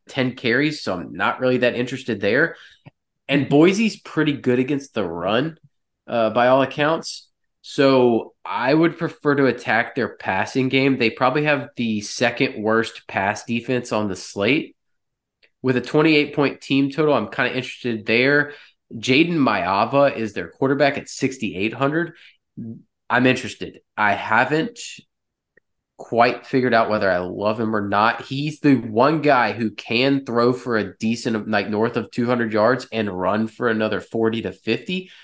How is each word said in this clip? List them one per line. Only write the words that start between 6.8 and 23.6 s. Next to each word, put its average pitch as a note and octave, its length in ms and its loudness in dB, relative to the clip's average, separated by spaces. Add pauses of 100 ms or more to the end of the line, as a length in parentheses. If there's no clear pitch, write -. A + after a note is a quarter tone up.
So B2+ 640 2 (100)
I A2 300 -2
would D#3+ 260 4
prefer D3 360 -2
to C#3 120 4
attack A#2 460 0
their A2+ 240 -4
passing A2+ 520 -2
game. C3+ 280 2
They A2+ 120 2
probably C3 360 0
have C#3 300 -2
the A2 260 -2
second A#2+ 600 -2
worst A2 460 -2
pass G2+ 360 -2
defense A#2+ 480 -4
on G#2+ 160 -2
the F#2 80 -6
slate. A2 600 -2 (880)
With C3 140 2
a A#2+ 40 -2
twenty-eight D3+ 540 2
point C#3 260 0
team C#3 300 0
total, D3+ 240 0
I'm G#2+ 160 -2
kinda B2 240 -4
interested A#2 500 -6
there. C#3 480 2 (400)
Jaden C3 380 2
Maiava A#2 840 2
is A2 180 -6
their F2 180 -8
quarterback C3+ 480 0
at - 100 -12
sixty-eight A2 640 -4
hundred. D3 400 -2 (960)
I'm B2 160 4
interested. A#2+ 540 -2 (180)